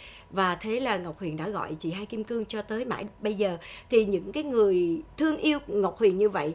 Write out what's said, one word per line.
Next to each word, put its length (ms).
Và 240
thế 240
là 180
Ngọc 220
Huyền 180
đã 120
gọi 300
chị 120
Hai 140
Kim 180
Cương 220
cho 160
tới 240
mãi 200
bây 140
giờ. 240
Thì 160
những 260
cái 120
người 580
thương 200
yêu 300
Ngọc 320
Huyền 180
như 120
vậy, 260